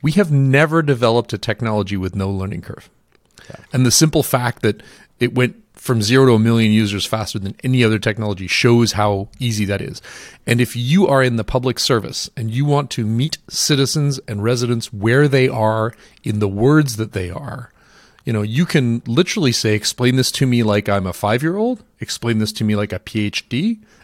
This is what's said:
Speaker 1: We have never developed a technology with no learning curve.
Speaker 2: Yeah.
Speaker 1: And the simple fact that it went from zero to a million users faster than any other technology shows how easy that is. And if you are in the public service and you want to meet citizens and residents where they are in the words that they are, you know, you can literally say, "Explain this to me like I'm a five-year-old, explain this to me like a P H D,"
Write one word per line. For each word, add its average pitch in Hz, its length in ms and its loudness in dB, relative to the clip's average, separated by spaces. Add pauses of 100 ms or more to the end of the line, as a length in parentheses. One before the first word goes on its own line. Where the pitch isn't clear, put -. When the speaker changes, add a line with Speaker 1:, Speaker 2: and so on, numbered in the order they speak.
Speaker 1:
We 165 80 0
have 175 200 2
never 147 520 4
developed 120 500 2
a 101 60 -4
technology 104 580 -2
with 92 180 -4
no 98 140 -2
learning 98 320 -6
curve. - 300 -18 (580)
Speaker 2:
Yeah. - 60 -18 (180)
Speaker 1:
And 127 140 4
the 117 40 4
simple 156 300 4
fact 123 400 -2
that 104 220 0 (360)
it 123 140 0
went 123 220 0 (180)
from 113 300 -2
zero 131 240 4
to 123 60 6
a 110 60 4
million 113 320 4
users 104 360 0
faster 110 320 -6
than 98 240 -10
any 127 200 2
other 110 140 2
technology 104 480 -4
shows 117 460 4
how 104 380 -2 (100)
easy 107 260 -2
that 98 160 -4
is. - 180 -10 (460)
And 120 160 2
if - 140 -2
you 135 320 2
are 135 160 4
in 120 140 0
the 110 60 -2
public 123 360 -2
service - 580 -2
and 113 140 -6
you 131 140 -2
want 143 260 0
to 120 120 -4
meet 117 360 -2 (100)
citizens 139 760 0
and 101 160 -6
residents 120 500 -2
where 117 340 4
they 131 200 4
are 110 440 0 (320)
in 107 140 -4
the 104 100 0
words 123 500 2
that 110 160 -6
they 92 180 -6
are, - 400 -12 (540)
you 123 60 -4
know, 107 100 0
you 113 240 0
can 120 400 0
literally 151 460 0
say, 110 240 0
"Explain 123 400 0
this 131 160 0
to - 160 0
me 120 160 2
like 104 240 0
I'm 101 180 0
a 92 60 -4
five-year-old, 165 720 -2 (160)
explain - 380 -4
this 107 160 -2
to - 100 -6
me 107 100 0
like 104 200 -2
a 92 60 -6
P - 260 -4
H - 240 -8
D," 214 300 -2 (240)